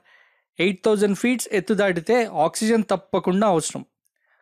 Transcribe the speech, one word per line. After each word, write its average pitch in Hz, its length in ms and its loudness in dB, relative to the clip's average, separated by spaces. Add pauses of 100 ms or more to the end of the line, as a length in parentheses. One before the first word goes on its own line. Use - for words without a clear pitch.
(600)
ఎయిట్ 190 260 0
థౌజండ్ 208 320 2
ఫీట్స్ 240 340 -2
ఎత్తు 202 220 -2
దాటితే 202 520 0
ఆక్సిజన్ 202 640 0
తప్పకుండా 190 580 0
అవసరం. 160 380 0 (560)